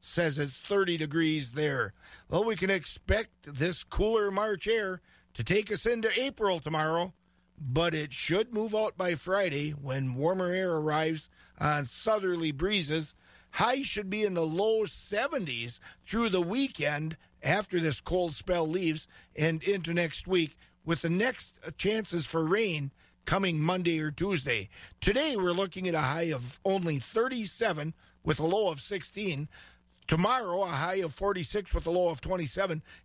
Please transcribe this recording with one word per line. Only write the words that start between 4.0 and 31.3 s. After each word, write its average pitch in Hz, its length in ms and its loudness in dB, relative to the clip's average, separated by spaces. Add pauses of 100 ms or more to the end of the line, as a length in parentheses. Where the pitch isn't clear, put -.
March 202 360 -2
air 202 360 0 (320)
to 113 100 -4
take 202 260 2
us 202 140 -2
into 226 240 2 (100)
April 208 420 0
tomorrow, 156 520 0 (480)
but 160 340 2
it 151 180 -4
should 220 420 0
move 214 200 0
out 214 220 0
by 175 200 0
Friday 160 560 0
when 135 420 -2
warmer 180 320 2
air 180 300 0
arrives 156 520 0 (320)
on 147 240 2
southerly 180 680 0
breezes. 156 600 0 (360)
Highs 269 360 2
should 208 220 -6
be 214 160 0
in 196 100 0
the 165 120 2
low 208 400 2
seventies 185 920 -4 (260)
through 226 240 2
the 185 100 4
weekend 160 760 -2 (260)
after 180 380 2
this 156 200 0
cold 175 340 0
spell 170 340 0
leaves 160 400 -2 (280)
and 160 280 0
into 170 280 0
next 170 340 0
week, 175 300 2 (280)
with 165 180 0
the 165 80 0
next 214 440 -2 (220)
chances 185 480 -2
for 165 200 -2
rain 165 480 0 (340)
coming 180 340 2
Monday 170 400 2
or 151 120 -2
Tuesday. 139 560 -2 (320)
Today, 269 360 2
we're 180 160 2
looking 185 360 -2
at 170 60 0
a 156 60 2
high 160 300 0
of 127 340 -6
only 175 360 0
thirty-seven 220 960 -2 (300)
with 156 140 0
a 156 80 0
low 196 240 2
of 143 100 -6
sixteen. 175 680 -6 (580)
Tomorrow, 196 560 2
a 180 60 0
high 175 320 -2
of 160 120 -4
forty-six 196 600 -2